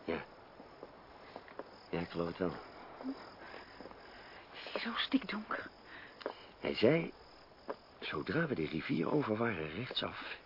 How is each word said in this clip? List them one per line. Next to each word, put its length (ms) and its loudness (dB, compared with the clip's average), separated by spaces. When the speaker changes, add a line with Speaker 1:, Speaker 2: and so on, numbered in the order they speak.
Speaker 1:
Ja. 200 0
Ja, 100 2
ik 100 0
geloof 180 2
het 100 -4
wel. 140 4
Speaker 2:
Het 120 -2
is 80 -6
hier 80 0
zo 60 -
stikdonker. 720 2
Speaker 1:
Hij 140 2
zei, 380 8
zodra 460 2
we 80 2
de 120 4
rivier 460 4
over 240 6
waren, 380 2
rechtsaf. 720 -2